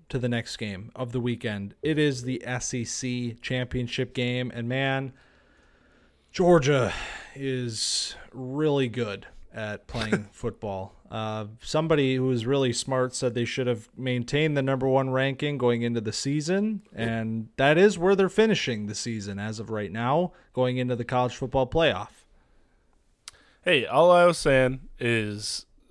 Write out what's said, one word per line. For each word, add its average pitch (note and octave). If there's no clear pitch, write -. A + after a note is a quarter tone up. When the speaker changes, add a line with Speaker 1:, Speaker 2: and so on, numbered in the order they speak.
Speaker 1:
to C#3
the A#2+
next A#2+
game G#2
of A#2+
the B2+
weekend. G#2+
It D3+
is C#3
the B2+
S B2
E A#2+
C B2
championship B2+
game, B2
and A#2
man, C3+
Georgia D3
is B2+
really C#3
good G#2+
at G#2+
playing A2
Speaker 2:
<laughs> -
Speaker 1:
football. G2
Uh, A2
somebody D3+
who B2+
was B2
really C3
smart B2+
said B2
they A#2+
should B2
have A#2
maintained C3
the C#3
number C3+
one C3
ranking C3+
going A#2+
into A#2
the G#2+
season, F#3
and A2+
that C#3+
is G3
where F#3
they're F#3+
finishing D3
the G#2
season G2+
as G#2+
of G#2+
right G#2
now, C3+
going B2+
into B2
the A#2+
college B2
football C3
playoff. B2+
Speaker 2:
Hey, C#3+
all E3
I F3
was E3+
saying C3
is G#2+